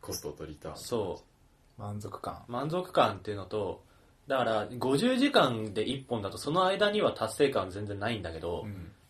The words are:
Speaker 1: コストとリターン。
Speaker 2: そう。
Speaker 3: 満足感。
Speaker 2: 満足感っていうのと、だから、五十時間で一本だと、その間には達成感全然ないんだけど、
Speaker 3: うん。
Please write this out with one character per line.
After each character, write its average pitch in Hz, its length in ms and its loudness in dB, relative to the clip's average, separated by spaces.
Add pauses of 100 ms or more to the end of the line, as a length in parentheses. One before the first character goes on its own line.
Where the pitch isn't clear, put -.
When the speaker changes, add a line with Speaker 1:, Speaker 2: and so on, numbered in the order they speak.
Speaker 1:
コ 98 100 -10
ス - 100 -6
ト 78 100 -8
と - 160 -10
リ 76 80 -10
タ - 140 -12
ー - 40 -10
ン。 - 40 -12
Speaker 2:
そ 101 440 -4 (560)
う。 107 40 -12
Speaker 3:
満 104 200 -8
足 - 180 -10
感。 - 280 -8
Speaker 2:
満 131 240 -4
足 180 200 -4
感 110 260 6
っ - 20 -12
て 101 100 -8
い 101 60 -4
う - 20 -8
の 95 80 -8
と、 98 380 -4 (440)
だ 135 120 2
か 120 40 4
ら、 110 240 2 (120)
五 131 180 4
十 254 200 4
時 285 140 4
間 117 420 4
で 107 100 0
一 135 240 -4
本 113 160 -2
だ 98 80 -2
と、 107 80 -8
そ 143 100 -4
の 180 160 4
間 196 240 2
に 208 120 0
は 139 120 4
達 - 220 -2
成 143 140 6
感 95 200 0
全 101 160 -6
然 101 140 -6
な 107 100 -2
い 117 80 -2
ん 92 60 -6
だ 82 80 -6
け 80 80 -8
ど、 85 240 -4
Speaker 3:
う 107 40 -8
ん。 92 240 -10 (180)